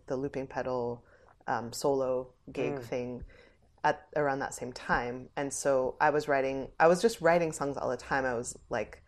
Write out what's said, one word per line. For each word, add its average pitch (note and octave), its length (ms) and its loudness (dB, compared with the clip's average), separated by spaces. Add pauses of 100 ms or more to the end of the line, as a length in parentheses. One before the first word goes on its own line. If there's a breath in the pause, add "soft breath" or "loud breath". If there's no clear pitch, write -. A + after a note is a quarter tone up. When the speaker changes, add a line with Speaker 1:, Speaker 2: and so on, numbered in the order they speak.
Speaker 1:
the C#3 80 -2
Looping C3+ 320 -4
Pedal, B2 560 -4 (440 soft breath)
um, A#2 260 -4
solo C3 560 0 (240)
gig C#3+ 220 -2
Speaker 2:
Mm. B2+ 80 -8
Speaker 1:
thing B2 400 -6 (600 soft breath)
at - 320 0
around C#3 220 2
that - 140 -4
same B2 200 -8
time. B2+ 640 -2
And C#3 160 -4
so C3 480 0
I D3+ 80 6
was D3 180 2
writing, C3+ 400 0 (140)
I D#3+ 60 10
was F3 140 6
just A3+ 200 2
writing E3 320 4
songs C#3 240 -4
all - 120 -2
the B2+ 60 -2
time. C3 300 0
I B2+ 80 0
was, A#2+ 260 -6 (100)
like, - 380 -4